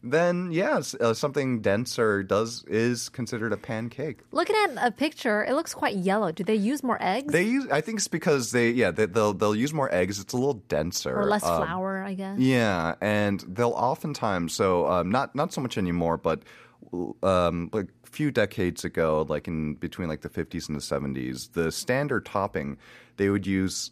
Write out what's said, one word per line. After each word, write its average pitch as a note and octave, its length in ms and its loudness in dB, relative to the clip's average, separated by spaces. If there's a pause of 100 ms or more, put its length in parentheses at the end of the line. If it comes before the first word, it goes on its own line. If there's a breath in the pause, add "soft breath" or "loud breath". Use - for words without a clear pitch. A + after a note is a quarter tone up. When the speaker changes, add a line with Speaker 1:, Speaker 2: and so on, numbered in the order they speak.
Speaker 1:
then, F3 480 2
yes, F3+ 460 0
uh, A#2 160 4
something C3 480 0
denser G#2 600 2
does, G#2+ 460 0
is A#2 420 0
considered A2+ 420 -4
a G2+ 60 -4
pancake. A#2 600 -8 (120)
Speaker 2:
Looking F4 320 0
at D4 160 -2
a A#3+ 100 2
picture, A#3 540 -2
it - 80 -2
looks D#4+ 220 -2
quite B3 220 -2
yellow. F#3+ 360 0
Do F3+ 100 -6
they A3 140 0
use A#3 260 0
more A#3+ 160 0
eggs? B3+ 360 -2
Speaker 1:
They E3+ 100 6
use, B3+ 260 0
I C#3+ 120 2
think A3 160 -6
it's F#3 100 -2
because C#3 440 0
they, A#2+ 180 4
yeah, A#2 220 4
they, G#2+ 120 2
they'll, G#2 300 2
they'll G#2 200 2
use C3+ 220 0
more C3+ 160 0
eggs. F#2+ 260 2
It's G2+ 140 -12
a B2+ 60 -2
little B2+ 340 0
denser. D#2 420 -2
Speaker 2:
Or - 140 0
less G#3 160 0
Speaker 1:
Um, E2+ 240 2
Speaker 2:
flour, F#3+ 340 -4
I G3 120 -6
guess. F#3+ 260 -6
Speaker 1:
Yeah, G#2+ 600 2
and G#2 440 0
they'll A#2 300 0
oftentimes, A#2 800 -2
so, F2+ 340 2
um, F2 240 2
not, B2+ 240 0
not D3 160 -2
so - 80 -6
much B2+ 160 -4
anymore, F2 400 0
but, D#2+ 240 0 (840 loud breath)
um, F2 500 2
like, G2+ 160 -2 (160)
a - 40 -20
few D3+ 220 -2
decades G2+ 540 0
ago, D#2 440 2
like, D2+ 200 -4
in D#2 260 -2
between, E2+ 340 -6
like, D#2 140 -6
the - 60 -8
fifties E2 400 -6
and D2+ 80 -4
the C#2+ 40 -4
seventies, C2 720 -4
the E2 180 0
standard C3 540 -2
topping, E2+ 540 -4 (380 loud breath)
they G2+ 120 2
would G2+ 180 2
use F#2+ 460 0